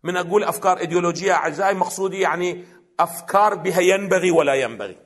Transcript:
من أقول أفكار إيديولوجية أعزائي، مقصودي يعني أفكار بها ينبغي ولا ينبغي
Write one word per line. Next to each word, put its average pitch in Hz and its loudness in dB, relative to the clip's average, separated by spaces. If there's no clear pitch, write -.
من 160 -4
أقول 180 -2
أفكار 175 0
إيديولوجية 175 -2
أعزائي، 160 0
مقصودي 190 -4
يعني 175 -2
أفكار 196 2
بها 180 0
ينبغي 185 2
ولا 147 4
ينبغي 113 -4